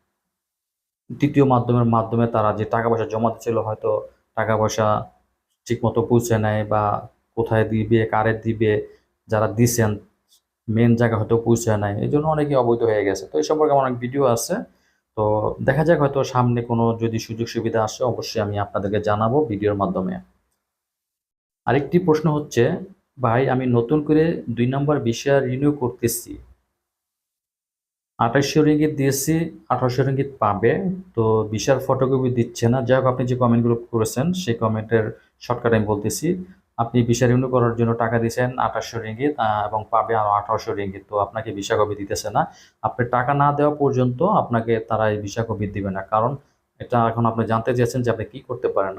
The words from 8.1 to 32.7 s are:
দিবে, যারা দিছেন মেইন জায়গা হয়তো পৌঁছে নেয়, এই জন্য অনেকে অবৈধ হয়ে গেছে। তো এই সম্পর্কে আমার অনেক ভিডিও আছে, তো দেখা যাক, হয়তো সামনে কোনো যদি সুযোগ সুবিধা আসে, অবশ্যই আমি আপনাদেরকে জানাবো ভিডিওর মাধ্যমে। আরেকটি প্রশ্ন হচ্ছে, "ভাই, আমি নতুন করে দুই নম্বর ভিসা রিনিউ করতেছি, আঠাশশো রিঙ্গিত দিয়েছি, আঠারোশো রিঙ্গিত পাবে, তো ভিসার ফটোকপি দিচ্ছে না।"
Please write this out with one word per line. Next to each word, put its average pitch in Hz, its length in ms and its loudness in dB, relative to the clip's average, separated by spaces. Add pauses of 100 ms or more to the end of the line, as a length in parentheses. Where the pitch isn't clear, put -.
দিবে, 110 540 0 (400)
যারা 107 200 2
দিছেন 113 440 2 (800)
মেইন 117 260 4
জায়গা 113 220 2
হয়তো 110 200 2
পৌঁছে 113 400 2
নেয়, 104 240 -2
এই 123 80 -2
জন্য 147 180 0
অনেকে 147 280 0
অবৈধ 117 280 2
হয়ে 107 220 2
গেছে। 95 220 -2
তো 156 100 -6
এই 151 60 2
সম্পর্কে 151 280 0
আমার 135 140 4
অনেক 123 140 -4
ভিডিও 127 240 -2
আছে, 123 320 0 (600)
তো 107 440 0
দেখা 135 220 2
যাক, 156 160 4
হয়তো 139 240 0
সামনে 120 380 2
কোনো 117 380 0
যদি 113 200 -2
সুযোগ 113 280 -6
সুবিধা 110 360 -2
আসে, 107 200 -6
অবশ্যই 117 380 -4
আমি 101 180 -4
আপনাদেরকে 101 420 -4
জানাবো 113 440 0
ভিডিওর 104 300 -2
মাধ্যমে। 92 400 -2 (1500)
আরেকটি 143 340 0
প্রশ্ন 156 300 2
হচ্ছে, 147 340 0 (580)
"ভাই, 123 280 2
আমি 127 160 0
নতুন 123 380 2
করে 156 460 0
দুই 120 180 0
নম্বর 143 320 0
ভিসা 120 400 0
রিনিউ 135 320 0
করতেছি, - 640 -4 (1800)
আঠাশশো 143 420 2
রিঙ্গিত 151 340 2
দিয়েছি, 135 380 0 (360)
আঠারোশো 123 340 0
রিঙ্গিত 135 260 -2 (100)
পাবে, 104 320 2 (440)
তো 113 80 2 (280)
ভিসার 120 280 0
ফটোকপি 131 500 0
দিচ্ছে 117 400 0
না।" 131 120 2